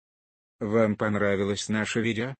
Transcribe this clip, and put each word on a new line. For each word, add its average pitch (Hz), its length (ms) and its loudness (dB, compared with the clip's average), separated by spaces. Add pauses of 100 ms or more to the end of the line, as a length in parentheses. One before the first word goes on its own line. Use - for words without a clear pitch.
(600)
Вам 107 340 2
понравилось 101 720 0
наше 107 320 -2
видео? 117 400 -2